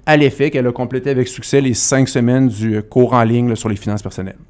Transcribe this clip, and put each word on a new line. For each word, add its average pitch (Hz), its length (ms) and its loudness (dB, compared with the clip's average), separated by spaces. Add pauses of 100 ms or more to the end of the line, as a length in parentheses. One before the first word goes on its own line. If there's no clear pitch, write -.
à 156 80 6
l'effet 147 340 2
qu'elle 131 180 0
a 120 40 0
complété 127 380 -6
avec 127 160 0
succès - 340 -2
les 131 140 0
cinq 135 340 2
semaines 127 380 2
du 110 340 -2
cours 123 320 2
en 120 120 4
ligne, 120 240 2
là, 113 80 0
sur 110 120 -6
les 107 60 -2
finances 104 280 -6
personnelles. 95 340 -10 (140)